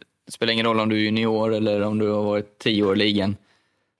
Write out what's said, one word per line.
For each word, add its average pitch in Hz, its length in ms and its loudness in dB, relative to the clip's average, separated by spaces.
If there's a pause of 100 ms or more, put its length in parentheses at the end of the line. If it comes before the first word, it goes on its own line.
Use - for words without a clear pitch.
(280)
spelar 113 260 -2
ingen 113 120 0
roll 113 140 2
om 107 100 0
du 110 60 0
är 107 40 2
junior 110 540 0
eller 107 280 0
om 107 180 -2
du 107 100 0
har 104 140 -2
varit 104 360 -4
tio 107 240 0
år 98 120 2
i - 20 0
ligan. 104 380 0 (640)